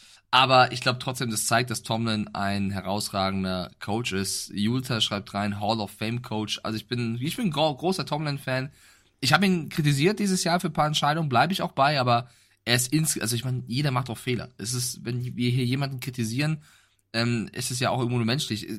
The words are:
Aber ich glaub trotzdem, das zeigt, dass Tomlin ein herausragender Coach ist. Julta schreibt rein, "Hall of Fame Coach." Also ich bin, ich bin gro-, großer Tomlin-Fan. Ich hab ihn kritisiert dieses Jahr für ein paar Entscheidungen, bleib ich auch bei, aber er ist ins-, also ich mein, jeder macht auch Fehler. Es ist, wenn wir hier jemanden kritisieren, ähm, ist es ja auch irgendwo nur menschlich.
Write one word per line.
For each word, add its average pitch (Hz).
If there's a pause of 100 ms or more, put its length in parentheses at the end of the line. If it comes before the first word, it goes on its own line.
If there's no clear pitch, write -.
(340)
Aber 127
ich 127
glaub 123
trotzdem, 127
das 107
zeigt, 120
dass 110
Tomlin 110
ein 98
herausragender 95 (100)
Coach 113
ist. 95
Julta 117
schreibt -
rein, 101
"Hall 107
of 104
Fame 113
Coach." 107
Also 110
ich -
bin, 120
ich 151
bin 226
gro-, 147
großer 165
Tomlin-Fan. 139 (500)
Ich 127
hab 175
ihn 180
kritisiert 147
dieses 190
Jahr 170
für 180
ein 151
paar 151
Entscheidungen, 151
bleib 127
ich 190
auch 175
bei, 139
aber 120 (340)
er 120
ist 127
ins-, 156
also 117
ich 117
mein, 127
jeder 135
macht 127
auch 113
Fehler. 113
Es 110
ist, 123
wenn 123
wir 123
hier 123
jemanden 135
kritisieren, 131 (500)
ähm, 117
ist -
es 127
ja 117
auch 120
irgendwo 120
nur 117
menschlich. 113 (120)